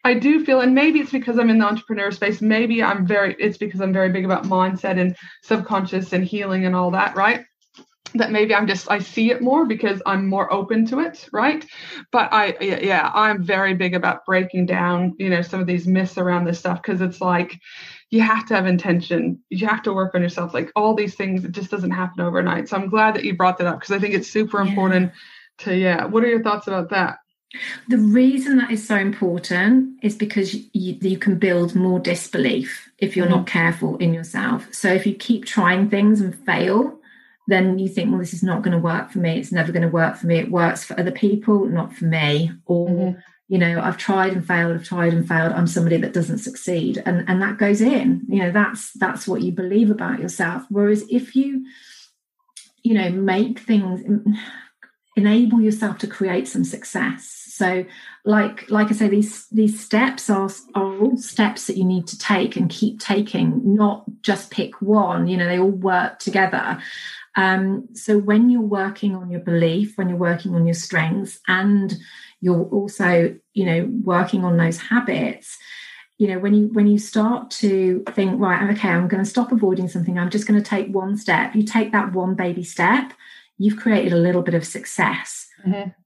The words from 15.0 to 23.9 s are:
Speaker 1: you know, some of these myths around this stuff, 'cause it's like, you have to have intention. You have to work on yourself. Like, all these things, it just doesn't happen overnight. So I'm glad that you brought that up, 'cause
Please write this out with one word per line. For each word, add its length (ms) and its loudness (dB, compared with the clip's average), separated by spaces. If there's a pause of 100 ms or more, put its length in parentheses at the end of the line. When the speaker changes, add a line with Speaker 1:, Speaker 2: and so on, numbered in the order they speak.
Speaker 1:
you 100 -4
know, 140 0
some 180 -6
of 60 -2
these 220 -2
myths 300 0
around 260 0
this 160 -2
stuff, 240 -4
'cause 160 -2
it's 200 -4
like, 380 -2 (520)
you 100 4
have 260 2
to 80 0
have 120 2
intention. 720 0 (100)
You 160 -2
have 160 -2
to 100 -2
work 220 -2
on 80 2
yourself. 320 -4
Like, 220 -4
all 180 2
these 220 -2
things, 280 -2
it 60 -8
just 200 -8
doesn't 200 -4
happen 340 -4
overnight. 440 -2
So 80 -4
I'm 120 -4
glad 280 2
that 80 -6
you 120 -2
brought 220 2
that 80 0
up, 140 -4
'cause 100 -14